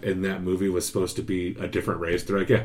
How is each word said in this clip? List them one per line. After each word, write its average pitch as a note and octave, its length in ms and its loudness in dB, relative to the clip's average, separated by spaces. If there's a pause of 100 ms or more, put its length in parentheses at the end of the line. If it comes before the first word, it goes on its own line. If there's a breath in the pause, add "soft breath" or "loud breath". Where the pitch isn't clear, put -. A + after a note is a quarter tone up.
in F#2+ 200 0
that F#2+ 200 -2
movie F#2 260 0
was F2+ 180 0
supposed F#2 300 -2
to - 60 -4
be F2+ 360 -2
a F2+ 80 -4
different F2 340 -2
race. E2+ 220 0
They're G2 160 0
like, F#2+ 120 2
"Yeah, - 140 6